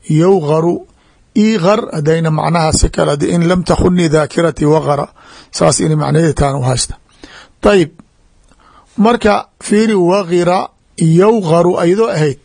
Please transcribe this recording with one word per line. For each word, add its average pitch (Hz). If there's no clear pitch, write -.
Yowgharu, 165
iigar 214
haddayna 160
macnaha 156
si -
kale, 156
haddi 147
in 170
lam 185
takhunni 180
dhaakirati 156
waghara, 147
saas 160
inay 156
macnaheeda 147
taan 143
u 135
haysta. 127
Tayib, 190
marka 214
fiiri, 220
waghira 175
yowgharu 175
ayadoo 196
ahayd 151